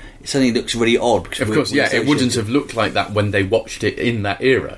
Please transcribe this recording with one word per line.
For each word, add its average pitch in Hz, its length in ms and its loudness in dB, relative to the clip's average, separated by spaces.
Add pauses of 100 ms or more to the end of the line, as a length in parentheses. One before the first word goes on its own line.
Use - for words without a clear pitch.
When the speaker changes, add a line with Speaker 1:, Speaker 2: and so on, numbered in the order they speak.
(200)
Speaker 1:
it - 80 -14
suddenly 131 240 2
looks - 220 -2
really 117 240 2
odd. 110 260 2
Because - 180 -10
Speaker 2:
Of 113 80 0
Speaker 1:
we, 107 40 -2
Speaker 2:
course, 143 160 0
Speaker 1:
we 131 60 -2
Speaker 2:
yeah, 139 80 4
it - 40 2
Speaker 1:
associate 127 200 0
Speaker 2:
wouldn't 127 240 2
Speaker 1:
it. 127 60 0
Speaker 2:
have 107 100 -2
looked 139 260 -2
like 104 200 0
that 101 180 -2
when 104 180 2
they 98 140 2
watched - 400 -2
it 104 120 0
in 113 280 -2
that 101 180 -4
era. 123 360 2